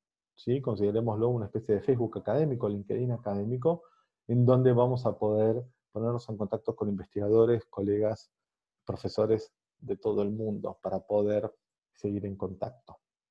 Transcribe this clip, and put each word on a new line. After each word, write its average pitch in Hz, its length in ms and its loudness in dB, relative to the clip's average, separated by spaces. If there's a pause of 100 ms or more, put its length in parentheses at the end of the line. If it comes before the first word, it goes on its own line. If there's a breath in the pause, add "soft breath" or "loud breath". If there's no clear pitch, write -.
(360)
¿sí? 131 260 -2
Considerémoslo 110 640 0
una 117 180 -2
especie 113 280 -2
de - 60 2
Facebook 120 380 0
académico, 127 500 0
LinkedIn 110 420 -4
académico, 117 720 -2 (460 soft breath)
en 123 180 4
donde 127 260 6
vamos 123 340 2
a 107 120 -2
poder 107 460 2 (280)
ponernos 117 360 -4
en 110 80 -8
contacto 107 400 -4
con 104 140 -2
investigadores, 110 760 2
colegas, 104 640 -2 (540)
profesores 107 720 -2 (240)
de 101 180 -8
todo 104 240 -2
el 101 100 0
mundo 104 520 -6
para 95 180 -4
poder 104 500 0 (440)
seguir 101 320 -4
en 98 100 -6
contacto. - 640 -10 (320)